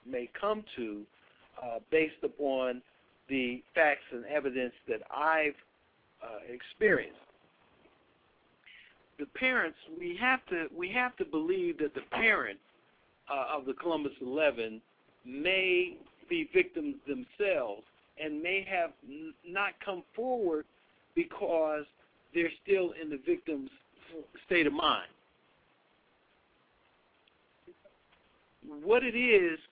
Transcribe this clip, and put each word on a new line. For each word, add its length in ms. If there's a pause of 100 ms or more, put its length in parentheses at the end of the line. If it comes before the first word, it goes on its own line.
may 240 (100)
come 240 (120)
to, 280 (560)
uh, 200 (100)
based 320
upon 580 (480)
the 340 (120)
facts 380
and 140
evidence 480 (140)
that 220
I've, 460 (680)
uh, 160 (100)
experienced. 680 (2000)
The 80
parents, 520 (200)
we 180
have 300
to, 280
we 160
have 260
to 80
believe 540
that 160
the 80 (100)
parent, 460 (680)
uh, 220
of 160
the 80
Columbus 460
eleven 600 (440)
may 720 (320)
be 260
victims 420 (100)
themselves 760 (400)
and 200
may 200
have 300 (160)
n-, 260 (120)
not 380
come 180 (120)
forward 500 (500)
because 720 (480)
they're 200 (100)
still 380
in 100
the 160
victim's 440 (760)
state 200
of 60
mind. 380 (3750)
What 200
it 140
is, 420 (140)